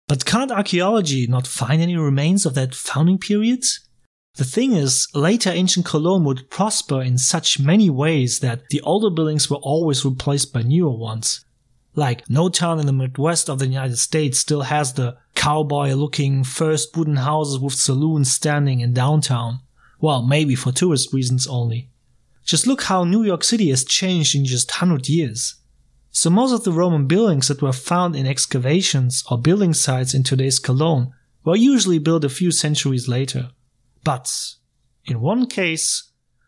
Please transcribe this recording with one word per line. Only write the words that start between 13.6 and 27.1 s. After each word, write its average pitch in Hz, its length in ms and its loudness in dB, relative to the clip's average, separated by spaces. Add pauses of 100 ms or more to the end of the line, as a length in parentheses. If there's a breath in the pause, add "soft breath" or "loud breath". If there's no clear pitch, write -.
United 131 320 -4
States 147 400 0
still 147 240 0
has 139 320 -2
the 123 240 -4 (160)
cowboy-looking 143 1080 0
first 156 520 -2
wooden 151 200 0
houses 143 440 -2
with 135 140 -4
saloons 139 580 0
standing 143 500 0
in 123 120 0
downtown. 127 680 0 (380 soft breath)
Well, 147 220 0
maybe 139 340 2
for 127 160 -2
tourist 156 400 0
reasons 127 340 0
only. 120 440 -4 (560)
Just - 220 0
look 269 160 0
how 190 200 2
New 196 200 2
York 185 200 0
City 214 260 2
has 127 140 0
changed 170 500 0
in 139 120 2
just 127 260 -2
hundred 160 380 0
years. 139 460 -2 (560)
So - 180 0
most 247 240 4
of 233 100 -2
the 185 80 0
Roman 165 340 2
buildings 165 440 2